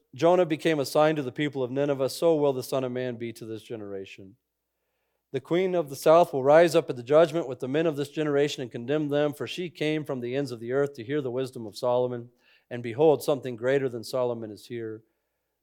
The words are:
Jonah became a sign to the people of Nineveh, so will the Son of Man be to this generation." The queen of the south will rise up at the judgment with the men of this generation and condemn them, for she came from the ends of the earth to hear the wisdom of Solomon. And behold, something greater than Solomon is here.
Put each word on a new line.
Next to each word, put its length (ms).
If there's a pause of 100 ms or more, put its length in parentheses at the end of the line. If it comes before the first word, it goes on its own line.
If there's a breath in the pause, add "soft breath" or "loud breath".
(140)
Jonah 320
became 340
a 60
sign 300
to 60
the 80
people 320
of 80
Nineveh, 380
so 260
will 180
the 100
Son 220
of 80
Man 240
be 160
to 120
this 180
generation." 760 (920)
The 100
queen 340
of 140
the 80
south 380
will 80
rise 320
up 160
at 60
the 60
judgment 460
with 120
the 80
men 180
of 100
this 140
generation 500
and 100
condemn 380
them, 240
for 140
she 240
came 340
from 160
the 160
ends 160
of 80
the 120
earth 220
to 100
hear 180
the 80
wisdom 340
of 100
Solomon. 540 (420 soft breath)
And 120
behold, 400
something 340
greater 320
than 160
Solomon 460
is 160
here. 360 (600)